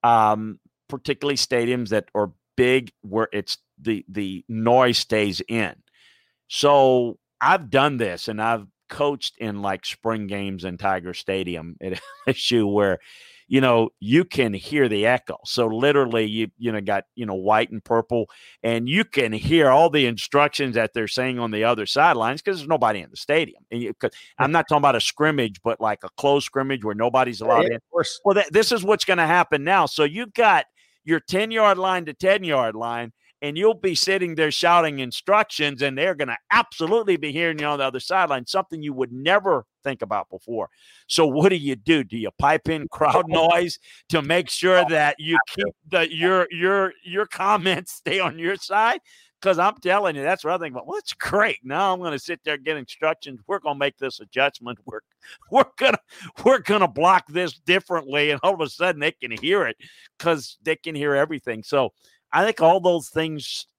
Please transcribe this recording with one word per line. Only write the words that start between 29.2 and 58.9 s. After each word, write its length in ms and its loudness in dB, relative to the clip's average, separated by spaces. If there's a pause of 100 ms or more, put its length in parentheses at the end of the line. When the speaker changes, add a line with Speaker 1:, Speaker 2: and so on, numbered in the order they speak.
Speaker 1:
happen 380 2
now. 220 4
So 180 0
you've 300 -4
got 300 4 (400)
your 160 0
ten-yard 580 2
line 280 -2
to 80 -10
ten-yard 600 0
line, 380 -6 (280)
and 160 -6
you'll 160 4
be 220 -2
sitting 400 -2
there 160 0
shouting 480 2
instructions, 840 -2
and 160 -2
they're 200 0
gonna 200 -4 (140)
absolutely 640 0
be 160 -6
hearing 280 -2
you 60 -4
on 120 -2
the 60 -2
other 160 -4
sideline, 460 -2
something 360 -6
you 100 -8
would 200 -4
never 520 0 (200)
think 180 -6
about 260 -4
before. 400 -8 (380)
So 180 2
what 260 4
do 60 2
you 200 -4
do? 260 2
Do 160 -8
you 120 -4 (100)
pipe 280 2
in 200 -6
crowd 400 2
<laughs> 0 -
noise 500 2 (300)
to 140 0
make 280 0
sure 380 4
that 320 2
you 180 0 (100)
keep 200 -6 (200)
the, 240 0
your, 380 2
your, 420 0 (120)
your 220 -4
comments 640 -2
stay 280 -6
on 200 -4
your 160 -4
side? 440 0 (400)
'Cause 200 2
I'm 160 2
telling 400 0
you, 80 -8
that's 180 0
what 120 -2
I 40 -4
think 160 -10
about. 140 -12
Well, 100 -8
it's 140 -12
great. 500 -2
Now 320 -2
I'm 80 -6
gonna 160 -6
sit 240 -10
there, 140 -4
get 200 -6
instructions. 720 -6
We're 140 -4
gonna 180 -6
make 200 -2
this 200 -8
adjustment. 640 -4
We're, 140 -12 (500)
we're 140 4 (140)
gonna, 240 0 (440)
we're 140 6
gonna 300 2
block 400 2
this 280 -4
differently, 760 0
and 100 -4
all 120 2
of 60 -6
a 80 -2
sudden 320 -2